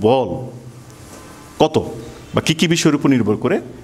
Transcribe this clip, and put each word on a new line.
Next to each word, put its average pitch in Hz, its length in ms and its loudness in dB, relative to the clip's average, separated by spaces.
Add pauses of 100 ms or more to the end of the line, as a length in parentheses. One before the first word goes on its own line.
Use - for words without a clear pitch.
বল 226 480 0 (1080)
কত 156 200 2 (560)
বা 117 60 0
কী 156 120 2
কী 160 140 0
বিষয়ের 165 280 2
উপর 147 140 2
নির্ভর 110 260 4
করে 156 260 0 (220)